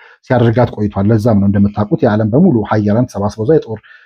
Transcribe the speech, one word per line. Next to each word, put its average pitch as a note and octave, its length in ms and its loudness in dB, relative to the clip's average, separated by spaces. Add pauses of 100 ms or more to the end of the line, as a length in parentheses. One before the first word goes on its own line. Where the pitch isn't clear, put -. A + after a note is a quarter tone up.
(220)
ሲያደርጋት A#2 500 0
ቆይቷል። G2+ 340 -4
ለዛም G#2+ 320 2
ነው G2+ 100 2
እንደምታውቁት G2+ 540 0
የዓለም A2 280 0
በሙሉ D3+ 340 2
ሀያላን G#2+ 420 0
ተሰባስበው G#2+ 380 -6
እዛ C#3 100 2
የጦር፣ A2+ 260 -4 (260)